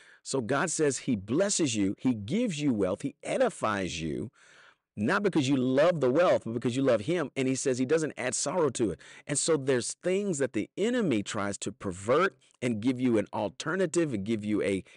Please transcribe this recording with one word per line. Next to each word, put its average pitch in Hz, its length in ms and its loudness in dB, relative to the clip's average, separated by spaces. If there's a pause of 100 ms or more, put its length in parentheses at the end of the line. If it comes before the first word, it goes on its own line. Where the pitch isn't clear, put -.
(240)
So 135 180 -2
God 139 300 0
says 143 280 2
he 131 160 0
blesses 131 600 0
you, 101 200 0
he - 160 0
gives 147 460 -2
you 147 140 2
wealth, 98 300 0
he 143 200 -6
edifies 107 800 -2
you, 80 280 -4 (680)
not 165 260 0
because 165 260 2
you 139 80 4
love 139 420 4
the 131 100 4
wealth, 147 360 4
but 113 80 -6
because 120 240 -2
you 139 40 0
love 120 200 4
him. 151 340 -2
And 131 140 0
he 135 60 2
says 127 240 0
he 131 60 2
doesn't 151 320 0
add 123 160 -4
sorrow 156 360 0
to 113 220 0
it. 78 80 -8 (280)
And 143 100 -2
so 160 200 2
there's 131 340 0
things 185 460 -2
that 135 160 -2
the 104 240 -2
enemy 196 440 0
tries 101 360 -4
to 101 160 -8
pervert 107 640 0 (240)
and 120 180 -2
give 123 220 0
you 120 160 4
an 101 160 0
alternative 156 800 -2
and 98 100 -4
give 104 220 -4
you 104 160 0
a 95 240 0 (120)